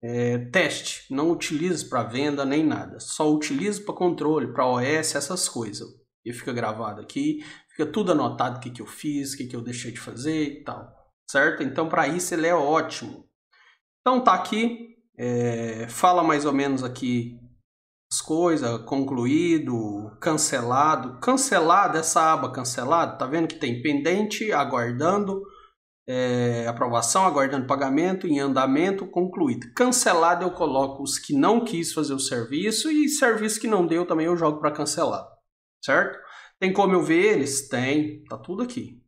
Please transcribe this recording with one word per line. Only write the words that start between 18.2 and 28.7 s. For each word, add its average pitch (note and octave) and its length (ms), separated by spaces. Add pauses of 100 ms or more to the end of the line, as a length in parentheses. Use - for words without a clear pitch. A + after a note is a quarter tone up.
coisas, D#3 600
concluído, C3 1400
cancelado. C3+ 1000
Cancelado, F#3 760
essa D#3+ 340
aba C3+ 220
cancelado, C3 640
tá C3+ 100
vendo D#3+ 220
que - 100
tem A#2+ 240
pendente, F3+ 720
aguardando, D3 880 (640)
é, B2 640
aprovação, A#2+ 560
aguardando C#3 420
pagamento, C#3 600
em D3 120
andamento, C#3 680